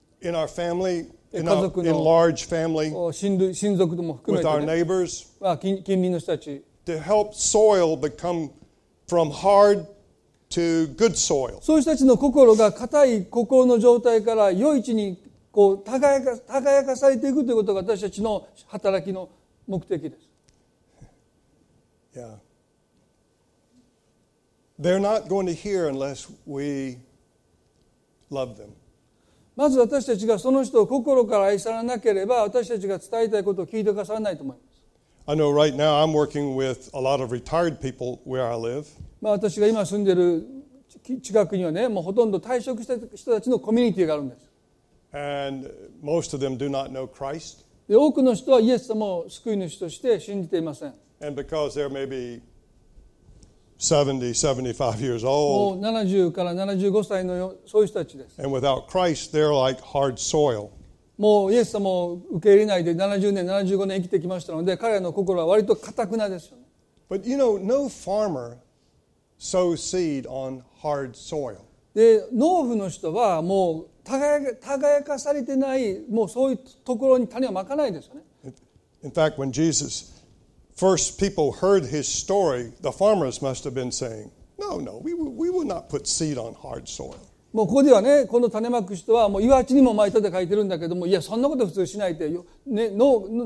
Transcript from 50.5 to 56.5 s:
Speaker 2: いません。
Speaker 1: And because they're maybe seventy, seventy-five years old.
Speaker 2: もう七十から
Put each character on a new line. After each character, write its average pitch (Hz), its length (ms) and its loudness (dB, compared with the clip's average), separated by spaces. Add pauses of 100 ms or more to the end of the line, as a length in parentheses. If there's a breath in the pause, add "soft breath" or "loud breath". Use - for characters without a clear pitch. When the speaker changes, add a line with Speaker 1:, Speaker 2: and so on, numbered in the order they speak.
Speaker 2:
い 165 40 -2
ま 156 120 -6
せ - 140 -14
ん。 131 60 -18 (280)
Speaker 1:
And 147 200 -8
because 143 340 -4
they're 143 140 -4
maybe 131 520 -8 (1400)
seventy, 135 540 0
seventy-five 123 640 -4
years 120 280 -4
old. 147 480 0
Speaker 2:
も - 20 -10
う 190 40 -10
七 220 240 -2
十 185 260 2
か 180 120 -6
ら 175 100 -4